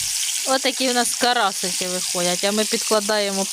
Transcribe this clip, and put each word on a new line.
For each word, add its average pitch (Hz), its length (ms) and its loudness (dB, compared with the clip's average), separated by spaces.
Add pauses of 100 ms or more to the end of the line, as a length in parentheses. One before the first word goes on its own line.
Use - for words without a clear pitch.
(480)
Отакі 262 420 0
у 247 40 2
нас 240 220 0
карасики 196 720 0
виходять, 180 560 -2
а 202 80 2
ми 214 140 2
підкладаємо 208 880 0